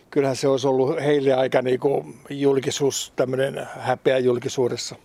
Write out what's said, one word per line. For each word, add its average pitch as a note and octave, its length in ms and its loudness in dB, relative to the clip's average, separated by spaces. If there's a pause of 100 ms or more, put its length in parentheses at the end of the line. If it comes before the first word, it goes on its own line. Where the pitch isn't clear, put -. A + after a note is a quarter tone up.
(140)
kyllähän C3+ 220 0
se C#3+ 120 -2
olisi C3+ 200 2
ollut C3 320 2
heille C#3 340 2
aika C3 280 2
niinku C3 440 0 (240)
julkisuus, C#3 880 0
tämmönen C3+ 520 -2 (120)
häpeä B2+ 380 0
julkisuudessa. B2 880 -2